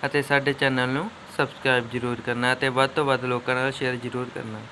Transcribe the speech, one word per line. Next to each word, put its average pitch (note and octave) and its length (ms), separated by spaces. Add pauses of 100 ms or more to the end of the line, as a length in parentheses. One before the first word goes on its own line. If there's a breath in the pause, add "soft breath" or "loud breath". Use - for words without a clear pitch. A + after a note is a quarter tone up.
ਅਤੇ C#3 160
ਸਾਡੇ C#3 320
ਚੈਨਲ C3 360
ਨੂੰ D3+ 200 (280)
ਸਬਸਕ੍ਰਾਈਬ B2+ 540
ਜ਼ਰੂਰ A#2+ 340
ਕਰਨਾ B2 280
ਅਤੇ C3 160
ਵੱਧ C3 200
ਤੋਂ D3+ 160
ਵੱਧ C3 200
ਲੋਕਾਂ B2+ 300
ਨਾਲ C3 160
ਸ਼ੇਅਰ C3 240
ਜ਼ਰੂਰ B2 400
ਕਰਨਾ। A2+ 240 (120)